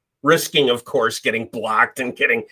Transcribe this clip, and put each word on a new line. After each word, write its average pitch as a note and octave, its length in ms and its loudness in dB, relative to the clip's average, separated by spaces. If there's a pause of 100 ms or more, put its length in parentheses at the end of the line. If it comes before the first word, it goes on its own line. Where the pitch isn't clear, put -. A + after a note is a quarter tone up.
(240)
risking, D3+ 460 2
of A#2+ 160 -2
course, A2+ 340 -2
getting A2+ 280 -4
blocked A2 520 -2
and B2 160 -6
getting, A#2 360 0